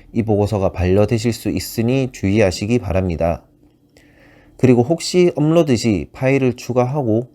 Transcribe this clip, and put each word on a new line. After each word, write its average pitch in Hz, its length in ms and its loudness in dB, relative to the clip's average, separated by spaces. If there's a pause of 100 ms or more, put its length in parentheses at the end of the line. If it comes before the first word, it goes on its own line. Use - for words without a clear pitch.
(120)
이 113 120 -2
보고서가 104 480 0
반려되실 104 600 0
수 - 160 -8
있으니 120 600 -2
주의하시기 101 720 0
바랍니다. 87 640 -2 (1120)
그리고 123 260 4
혹시 170 540 0
업로드 151 400 2
시 101 360 -2
파일을 131 420 0
추가하고 123 800 -2